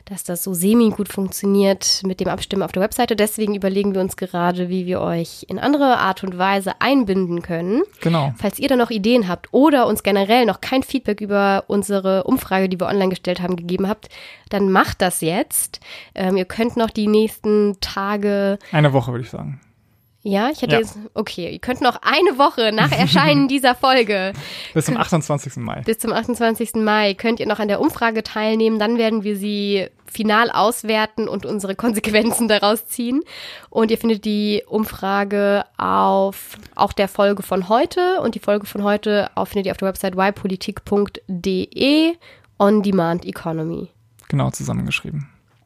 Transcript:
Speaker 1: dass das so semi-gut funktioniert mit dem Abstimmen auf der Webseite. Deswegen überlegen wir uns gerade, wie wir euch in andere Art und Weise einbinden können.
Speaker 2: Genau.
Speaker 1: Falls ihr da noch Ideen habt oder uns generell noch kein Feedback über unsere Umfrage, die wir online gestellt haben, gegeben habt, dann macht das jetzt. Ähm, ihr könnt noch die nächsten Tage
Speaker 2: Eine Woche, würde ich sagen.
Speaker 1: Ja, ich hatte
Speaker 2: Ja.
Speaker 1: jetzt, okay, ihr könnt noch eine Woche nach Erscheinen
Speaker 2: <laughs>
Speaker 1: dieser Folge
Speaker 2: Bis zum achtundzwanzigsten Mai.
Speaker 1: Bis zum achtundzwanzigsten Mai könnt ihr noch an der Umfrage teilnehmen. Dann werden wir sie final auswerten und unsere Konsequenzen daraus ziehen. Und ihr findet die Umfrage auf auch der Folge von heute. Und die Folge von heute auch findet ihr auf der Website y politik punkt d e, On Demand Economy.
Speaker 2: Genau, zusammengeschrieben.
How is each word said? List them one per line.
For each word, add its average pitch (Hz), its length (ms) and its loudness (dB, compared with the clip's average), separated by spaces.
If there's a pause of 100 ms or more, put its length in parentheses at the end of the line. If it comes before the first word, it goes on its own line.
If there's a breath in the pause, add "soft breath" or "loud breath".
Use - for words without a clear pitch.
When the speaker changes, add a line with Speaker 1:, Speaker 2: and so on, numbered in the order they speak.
Speaker 1:
dass 196 180 -12
das 175 200 -6
so 190 120 -4
semi-gut 208 540 4
funktioniert 196 920 0
mit 185 160 -4
dem 185 80 0
Abstimmen 185 360 -4
auf 170 80 -6
der 185 100 0
Webseite. 226 340 0
Deswegen 208 380 0
überlegen 196 400 0
wir 190 80 0
uns 190 160 -4
gerade, 180 520 -2
wie 180 180 -2
wir 180 120 -2
euch 170 480 -4
in 190 120 -6
andere 277 400 2
Art 190 240 0
und 180 160 -6
Weise 190 320 0 (100)
einbinden 190 600 0
können. 180 400 -2 (180)
Speaker 2:
Genau. 151 360 0
Speaker 1:
Falls 202 200 -4
ihr 277 100 -4
da 269 100 4
noch 240 120 2
Ideen 220 380 2
habt 175 260 -6
oder 262 320 6
uns 214 160 0
generell 202 460 4
noch 185 120 -2
kein 262 220 0
Feedback 208 400 -4
über 202 460 0
unsere 196 560 0
Umfrage, 190 460 0
die 185 100 -4
wir 180 80 -2
online 190 220 2
gestellt 180 340 -4
haben, 180 140 -2
gegeben 180 300 -4
habt, - 220 -6 (400 loud breath)
dann 196 220 2
macht 196 320 2
das 180 180 -2
jetzt. - 600 -4 (340 loud breath)
Ähm, 185 200 0
ihr 185 100 0
könnt 233 320 -2
noch 226 120 2
die 208 180 -2
nächsten 214 720 2
Tage 202 800 -2 (140)
Speaker 2:
Eine 151 200 4
Woche, 127 200 0
würde 120 140 -6
ich - 40 -20
sagen. - 320 -12 (640)
Speaker 1:
Ja, 208 260 0
ich 311 120 -6
hatte 165 120 0
Speaker 2:
Ja. 226 60 4
Speaker 1:
jetzt, 208 180 -4 (160)
okay, 175 400 -6
ihr - 60 -14
könnt 254 200 -6
noch 247 220 0
eine 294 360 2
Woche 254 360 4
nach 220 180 4
Erscheinen 285 560 4
Speaker 2:
<laughs> - 0 -
Speaker 1:
dieser 254 280 4
Folge 214 580 2 (400 loud breath)
Speaker 2:
Bis 156 140 2
zum 151 100 -2
achtundzwanzigsten 139 680 -2
Mai. 110 220 -6
Speaker 1:
Bis 220 140 -2
zum 220 120 -4
achtundzwanzigsten 226 720 0
Mai 208 300 2
könnt 233 260 -2
ihr 139 80 -4
noch 208 120 -2
an 214 100 -2
der 202 100 0
Umfrage 226 440 0
teilnehmen. 220 540 0
Dann 220 200 0
werden 220 260 0
wir 208 140 -2
sie 202 500 -2 (180)
final 220 460 0
auswerten 214 800 0
und 196 160 -6
unsere 196 300 -6
Konsequenzen 220 760 0
daraus 208 380 2
ziehen. 247 340 -2 (480 loud breath)
Und 220 200 0
ihr 226 80 0
findet 226 280 0
die 208 420 0
Umfrage 202 960 0 (140)
auf 196 800 0 (180)
auch - 160 2
der 196 160 0
Folge 202 340 0
von 185 280 -4
heute. 349 500 2
Und 233 160 -2
die 214 40 -10
Folge 208 260 -2
von - 180 -6
heute 208 520 0
auch 190 120 -2
findet 196 200 -4
ihr - 40 -2
auf - 60 -6
der 190 100 -2
Website 185 300 -4
y 196 160 2
politik 196 500 -8
punkt 202 460 -2
d 185 440 -4
e, 311 420 2 (440 loud breath)
On 202 240 4
Demand 175 400 0
Economy. 165 640 -6 (400)
Speaker 2:
Genau, 135 220 0
zusammengeschrieben. 131 800 -6 (360)